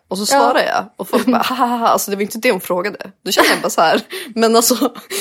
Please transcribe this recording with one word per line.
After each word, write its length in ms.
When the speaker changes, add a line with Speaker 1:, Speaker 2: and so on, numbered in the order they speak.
Speaker 1:
Och 100
så 40
Speaker 2:
Ja. 40
Speaker 1:
svarar 220
jag. 220
Och 120
folk 180
bara, 160
"Ha, 120
ha, 120
ha." 120
Alltså 220
det 60
var 60
inte 160
det 120
hon 100
frågade. 500
Då 60
känner 180
jag 120
bara 100
så 100
här, 200
"Men 220
alltså, 360